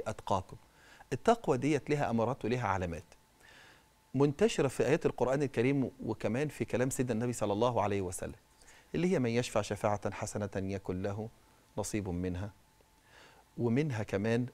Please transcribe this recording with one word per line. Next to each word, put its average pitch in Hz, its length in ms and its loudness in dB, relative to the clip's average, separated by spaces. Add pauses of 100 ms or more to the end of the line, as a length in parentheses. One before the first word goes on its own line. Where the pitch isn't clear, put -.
أتقاكم". - 500 -4 (560)
التقوى 170 440 4
ديت 135 320 0
لها 143 200 2
أمارات 117 360 0
ولها 117 220 0
علامات 92 360 -2 (1080)
منتشرة 147 540 4
في - 180 2
آيات 143 200 2
القرآن 135 380 2
الكريم 131 480 2 (140)
وكمان 117 420 -2
في 123 180 -4
كلام 120 240 0
سيدنا 127 240 -2
النبي 120 200 -2
صلى 104 200 0
الله 110 280 2
عليه 101 200 0
وسلم، - 340 -6 (600)
اللي 170 180 2
هي: 165 60 2
"من 123 100 2
يشفع 117 320 0
شفاعة 104 500 0
حسنة 104 440 -4
يكن 98 460 -4
له 104 280 -4 (480)
نصيب 101 320 -2
منها"، 90 420 -4 (1040)
ومنها 117 460 0
كمان: 113 500 0